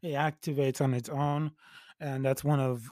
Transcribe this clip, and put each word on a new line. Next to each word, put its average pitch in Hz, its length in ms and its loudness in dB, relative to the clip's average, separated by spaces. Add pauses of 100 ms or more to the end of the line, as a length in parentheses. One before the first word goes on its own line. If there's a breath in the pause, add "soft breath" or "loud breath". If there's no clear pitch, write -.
it 160 120 -4
activates 143 680 0
on 135 140 2
its 123 160 -4
own, 147 420 0 (480 loud breath)
and 135 240 -4
that's 135 180 2
one 147 160 4
of, 127 340 0